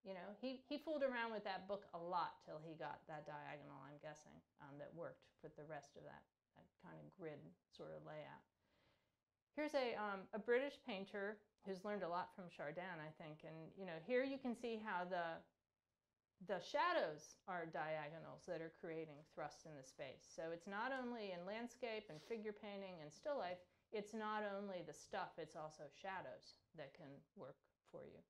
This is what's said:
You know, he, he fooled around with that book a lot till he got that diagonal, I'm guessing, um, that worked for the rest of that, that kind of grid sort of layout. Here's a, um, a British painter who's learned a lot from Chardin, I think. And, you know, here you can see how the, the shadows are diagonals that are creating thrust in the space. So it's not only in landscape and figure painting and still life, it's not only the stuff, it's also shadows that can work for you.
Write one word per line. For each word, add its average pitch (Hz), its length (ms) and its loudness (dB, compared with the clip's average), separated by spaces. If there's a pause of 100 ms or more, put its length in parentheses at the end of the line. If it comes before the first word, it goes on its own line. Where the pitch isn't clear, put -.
You 190 80 -2
know, 180 140 -4 (120)
he, 262 240 0
he 294 140 2
fooled 302 240 4
around 233 320 6
with 208 100 0
that 190 240 0
book 196 240 0
a 170 80 -2
lot 170 460 2
till 156 160 -6
he 156 160 -6
got 151 320 -4
that 151 180 -4
diagonal, 147 560 -6
I'm 147 160 -10
guessing, 147 320 -8 (300)
um, 143 160 -10
that 143 160 -6
worked 156 320 -6 (160)
for 160 100 -8
the 151 160 -10
rest 151 300 -8
of 151 80 -12
that, 143 180 -12 (320)
that 170 120 -20 (120)
kind 165 160 -12
of 151 100 -10 (120)
grid 151 240 -4 (260)
sort 156 240 -8
of 156 160 -8
layout. 147 380 -8 (1040)
Here's 294 220 4
a, 247 240 6
um, 196 340 2
a 220 60 0
British 247 480 6
painter 202 500 0 (300)
who's 185 180 -2
learned 208 220 2
a - 20 2
lot 180 240 2
from 180 160 -8
Chardin, 165 540 -2
I 156 80 -4 (100)
think. 160 240 -8
And, 160 320 -6
you 196 80 -6
know, 165 220 -2
here 247 160 8
you 277 160 2
can 247 160 2
see 226 260 0
how 190 240 2
the, 170 380 2 (1040)
the 180 160 4
shadows 285 720 6 (160)
are 170 160 2
diagonals 156 800 0
that 165 160 0
are 165 160 -4
creating 160 400 -2 (160)
thrust 151 320 -4
in 156 80 -8
the 135 100 -8
space. - 400 -8
So 165 300 -2
it's 170 160 -6
not 233 240 2
only 240 400 0
in 175 100 -4
landscape 220 640 -2
and 156 220 -8
figure 214 240 0
painting 196 480 -4
and 151 80 -6
still 285 260 0
life, 180 220 2 (320)
it's 208 240 0
not 214 320 2
only 196 400 0
the 147 80 -6
stuff, - 420 0
it's 165 220 -4
also 156 320 -6
shadows 180 720 -6 (160)
that 139 160 -8
can 143 160 -10 (240)
work 139 240 -8 (320)
for - 160 -8
you. - 240 -12